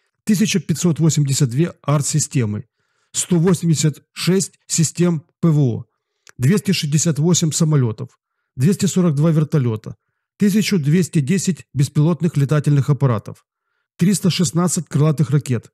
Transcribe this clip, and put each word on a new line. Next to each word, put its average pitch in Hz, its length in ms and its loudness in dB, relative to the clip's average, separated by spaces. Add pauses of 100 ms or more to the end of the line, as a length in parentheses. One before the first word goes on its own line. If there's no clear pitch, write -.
(240)
тысяча 196 340 0
пятьсот - 400 -2
восемьдесят 143 520 2
две 151 300 -2
артсистемы, 139 840 -2 (480)
сто - 260 -2
восемьдесят 160 640 0 (100)
шесть - 540 -2
систем 170 560 -2 (160)
П 170 120 2
В 151 100 2
О, 117 240 0 (540)
двести 185 340 0
шестьдесят 147 480 -2
восемь 165 320 0
самолетов, 131 680 -2 (380)
двести 185 300 0
сорок 175 280 0
два 151 160 2
вертолета, 127 640 -2 (440)
тысячу 202 420 2
двести 156 400 0
десять 165 520 -2
беспилотных 151 640 0
летательных 147 540 2
аппаратов, 120 560 -2 (500)
триста 185 320 0
шестнадцать 165 600 -2
крылатых 151 420 0
ракет, 131 440 -2